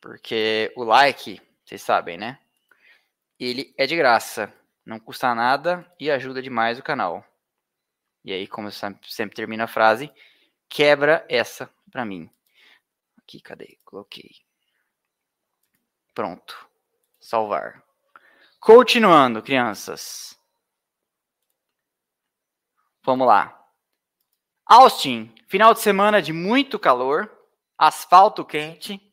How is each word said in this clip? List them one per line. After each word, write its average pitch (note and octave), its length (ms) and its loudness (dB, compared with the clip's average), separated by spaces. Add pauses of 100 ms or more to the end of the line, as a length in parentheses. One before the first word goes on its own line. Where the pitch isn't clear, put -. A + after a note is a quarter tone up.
Porque A2 720 -4
o B2 80 -10
like, A#2+ 580 0 (240)
vocês - 160 -18
sabem, F2 380 -4
né? A#2 220 -14 (960)
Ele B2+ 400 -10
é C3+ 80 0
de C#3+ 80 -6
graça, A#2+ 580 0 (320)
não A2 140 -16
custa B2+ 340 -6
nada D3 640 -4
e C#3+ 140 -8
ajuda C3 320 -6
demais A#2 340 -4
o C3 60 -18
canal. G2+ 420 -6 (1000)
E G2 80 -12
aí, F#2+ 160 -10
como G#2+ 180 -14
eu G2+ 60 -14
sam-, G2 320 -12
sempre - 320 -12
termino A2 260 -10
a A2+ 60 -6
frase, A2+ 440 0 (560)
quebra D3 600 2
essa B2+ 440 -6 (160)
pra B2+ 160 -10
mim. F#2 240 -14 (880)
Aqui, - 240 -20
cadê? - 440 -20
Coloquei. - 440 -20 (1800)
Pronto. - 560 -12 (520)
Salvar. G2+ 600 -6 (800)
Continuando, G3 840 6
crianças. A2 960 -6 (2750)
Vamos B2+ 240 0
lá. G2+ 280 2 (1120)
Austin, D3 640 6 (140)
final A3 260 4
de A3 60 0
semana G3+ 420 2
de D#3 120 -8
muito G#3+ 440 -4
calor, C#3+ 540 0 (480)
asfalto F#3 680 4
quente. E3 560 -12 (120)